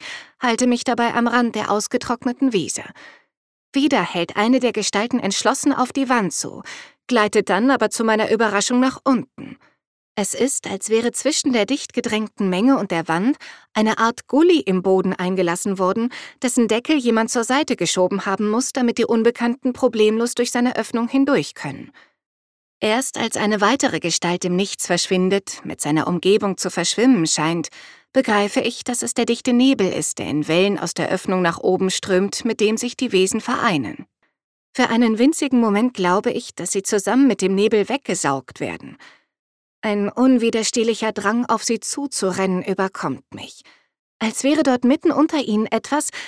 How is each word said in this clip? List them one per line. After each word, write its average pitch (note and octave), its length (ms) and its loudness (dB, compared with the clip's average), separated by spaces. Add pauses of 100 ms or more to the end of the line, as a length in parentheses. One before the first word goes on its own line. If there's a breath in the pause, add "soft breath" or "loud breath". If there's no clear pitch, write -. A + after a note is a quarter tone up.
(380 loud breath)
halte B3 280 0
mich A#3+ 180 2
dabei A#3 300 0
am A#3+ 140 0
Rand A#3+ 260 0
der - 160 -4
ausgetrockneten A#3+ 800 -2
Wiese. E3 300 -2 (920 loud breath)
Wieder C4+ 300 2
hält F3 340 -4
eine A#3+ 240 2
der A#3+ 120 0
Gestalten G#3+ 480 -2
entschlossen B3+ 520 0
auf B3 200 -2
die C4+ 160 -2
Wand A3+ 260 0
zu, - 280 -8 (440 loud breath)
gleitet G#3+ 420 2
dann G#3+ 220 2
aber A#3+ 180 2
zu A3+ 160 -4
meiner A3 260 2
Überraschung G#3+ 500 2
nach C4 240 0
unten. - 520 -2 (600 soft breath)
Es G3+ 180 -2
ist, - 320 -2
als G3 240 -8
wäre A#3 220 2
zwischen C#4+ 400 0
der G#3 140 2
dicht - 280 -4
gedrängten G#3+ 560 -2
Menge A#3+ 260 4
und F#3+ 140 -2
der E3 180 -2
Wand F#3+ 300 0 (340 loud breath)
eine G#3+ 260 2
Art A3+ 280 0
Gully D#4+ 340 4
im F#3 220 0
Boden F#3+ 320 2
eingelassen F#3 640 -2
worden, G3 340 0 (300 loud breath)
dessen A#3+ 260 2
Deckel B3 280 0
jemand A#3 340 2
zur A#3 140 0
Seite C4 320 0
geschoben F#3 500 0
haben G#3 240 0
muss, A#3 220 0
damit A#3+ 260 0
die A#3 80 2
Unbekannten A#3+ 640 0
problemlos A3+ 640 0
durch A#3+ 160 -2
seine B3 260 0
Öffnung A#3 320 -4
hindurch C4+ 460 0
können. - 380 -10 (880 soft breath)
Erst A3 360 0
als A3+ 180 -4
eine G#3 240 0
weitere G#3+ 400 2
Gestalt F3 460 -2
im F3+ 100 0
Nichts - 300 -4
verschwindet, F#3 800 0
mit - 180 -10
seiner D3+ 240 0
Umgebung F#3+ 500 2
zu F3 140 -4
verschwimmen F#3+ 560 2
scheint, E3 420 -2 (440 loud breath)
begreife G#3+ 480 2
ich, - 240 -4
dass A#3+ 180 -4
es A#3+ 100 -6
der A#3 140 -2
dichte A#3 260 0
Nebel A#3+ 400 4
ist, - 260 -4
der - 100 -8
in D3+ 200 -2
Wellen F#3 300 2
aus - 160 -6
der E3 160 -4
Öffnung F#3 320 -2
nach E3+ 160 0
oben F#3 320 0
strömt, G3 560 -2
mit A3 140 -2
dem G#3+ 180 2
sich A#3+ 180 -6
die B3 160 -4
Wesen F#3+ 300 2
vereinen. F#3+ 640 -2 (680)
Für - 140 0
einen A3+ 300 2
winzigen C4+ 420 2
Moment A3+ 320 2
glaube F#3+ 380 0
ich, - 240 -6
dass E3+ 160 -8
sie G3 120 -2
zusammen A3+ 440 2
mit G3+ 160 0
dem F#3+ 120 2
Nebel G#3 340 2
weggesaugt D#3 720 -4
werden. E2 360 -10 (840 loud breath)
Ein G#3 280 -2
unwiderstehlicher A3+ 1040 2
Drang, G#3+ 340 -2
auf - 180 0
sie A3+ 160 -2
zuzurennen, F#3+ 800 -2
überkommt F#3 720 -4
mich. - 280 -18 (560 soft breath)
Als A3 240 -2
wäre D4+ 200 4
dort B3 220 2
mitten D4 280 2
unter D#4+ 260 2
ihnen A3 280 0
etwas, C#4 440 -2 (180 loud breath)